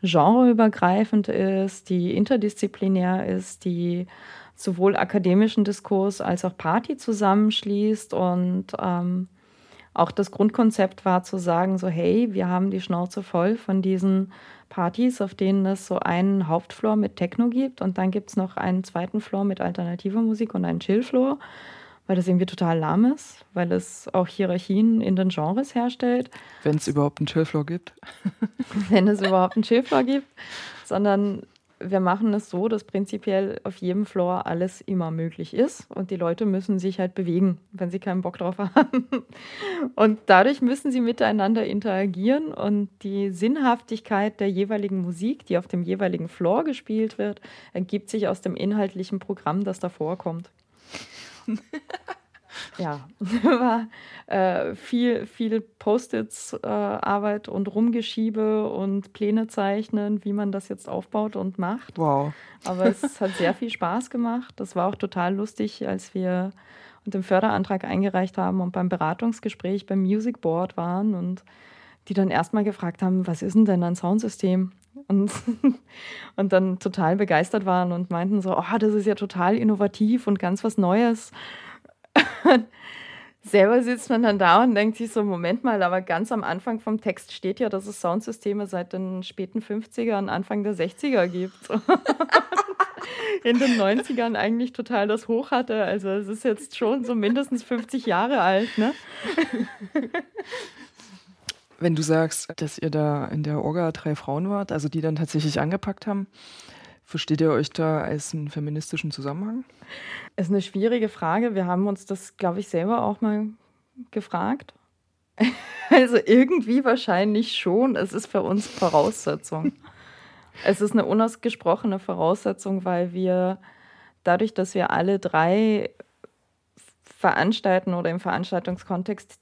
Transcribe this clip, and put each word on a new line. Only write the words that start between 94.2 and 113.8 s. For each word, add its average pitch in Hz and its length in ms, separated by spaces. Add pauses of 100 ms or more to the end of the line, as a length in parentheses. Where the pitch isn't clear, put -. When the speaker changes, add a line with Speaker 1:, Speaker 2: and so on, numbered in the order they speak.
Speaker 1:
eigentlich 233 380
total 208 340
das 214 200
Hoch 233 240
hatte. 247 320
Also 196 260
es 202 180
ist 214 160
jetzt 247 320
schon 247 280
so 240 100
mindestens 240 480
fünfzig 240 460
Jahre 220 340
alt, 190 380
ne? 233 140 (1000)
<laughs> 254 180 (1700)
Speaker 2:
Wenn 170 160
du 156 80
sagst, 160 540
dass - 240
ihr 160 100
da 147 360
in 151 180
der 151 200
Orga 165 280
drei 151 240
Frauen 156 340
wart, 202 220
also 147 180
die 160 120
dann 156 160
tatsächlich 151 420
angepackt 185 480
haben, 196 180 (800)
versteht 156 380
ihr 160 100
euch 143 180
da 160 320
als - 320
einen 151 160
feministischen 151 640
Zusammenhang? 190 540 (680)
Speaker 1:
Ist 175 140
eine 196 140
schwierige 220 460
Frage. 208 440
Wir 190 140
haben 180 180
uns 202 200
das, - 320
glaub 180 200
ich, 202 120
selber 190 340
auch 208 180
mal 214 240 (640)